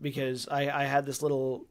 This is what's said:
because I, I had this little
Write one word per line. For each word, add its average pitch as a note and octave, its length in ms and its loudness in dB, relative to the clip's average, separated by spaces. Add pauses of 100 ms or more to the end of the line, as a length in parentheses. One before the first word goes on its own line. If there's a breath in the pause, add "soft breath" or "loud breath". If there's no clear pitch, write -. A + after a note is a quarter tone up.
because C3 480 -2
I, C#3+ 200 2
I C#3+ 140 0
had C#3 220 4
this C#3 160 -4
little C3 500 0